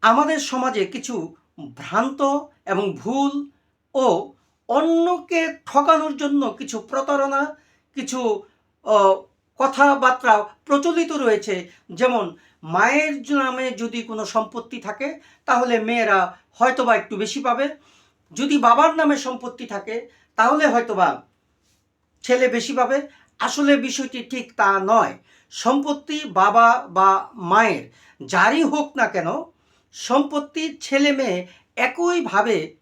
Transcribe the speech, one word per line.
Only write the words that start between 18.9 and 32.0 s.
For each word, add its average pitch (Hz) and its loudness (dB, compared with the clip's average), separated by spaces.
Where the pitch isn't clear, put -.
নামে 294 2
সম্পত্তি 247 -10
থাকে, 208 -8
তাহলে 285 4
হয়তোবা 226 2
ছেলে 254 2
বেশি 233 -4
পাবে। 254 0
আসলে 285 2
বিষয়টি 247 -6
ঠিক 240 -10
তা 196 2
নয়। 196 2
সম্পত্তি 285 -2
বাবা 190 4
বা 185 4
মায়ের 190 0
যারই 190 2
হোক 294 -2
না 233 2
কেন, 175 -4
সম্পত্তি 285 -4
ছেলে 277 0
মেয়ে 254 -4
একইভাবে 240 -2